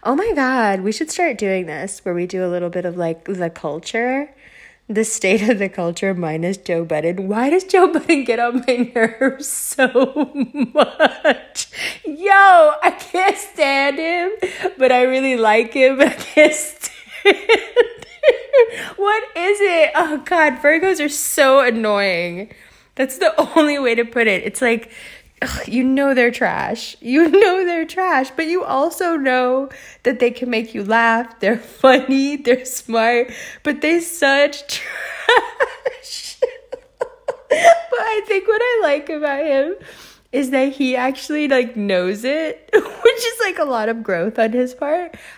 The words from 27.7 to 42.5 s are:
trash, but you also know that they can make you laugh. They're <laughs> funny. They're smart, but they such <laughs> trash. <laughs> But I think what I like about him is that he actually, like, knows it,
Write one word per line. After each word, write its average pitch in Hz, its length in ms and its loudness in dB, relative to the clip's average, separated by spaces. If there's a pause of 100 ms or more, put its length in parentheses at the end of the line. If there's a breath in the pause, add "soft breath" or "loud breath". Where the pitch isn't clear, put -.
trash, 330 460 -2
but 320 160 -6
you 349 180 -2
also 330 520 -2
know 262 520 0 (360 loud breath)
that 269 160 0
they 240 100 2
can 247 180 -8
make 226 260 -4
you 208 100 -8
laugh. 226 560 0
They're 220 180 0
<laughs> - 0 -
funny. 269 800 2
They're 247 280 0
smart, 240 680 -2 (320 loud breath)
but 254 200 -4
they 330 180 2
such 285 680 0
<laughs> - 20 -12
trash. - 1700 -4
<laughs> - 100 -2 (1000)
But 679 500 4
I 427 260 -2
think 392 220 -2
what 427 120 2
I 480 220 0
like 294 280 0
about 294 340 -4
him 294 300 0 (580 loud breath)
is 262 180 -2
that 269 220 2
he 254 240 -2
actually, 277 500 -4
like, 247 300 0
knows 202 480 -2
it, 302 460 -6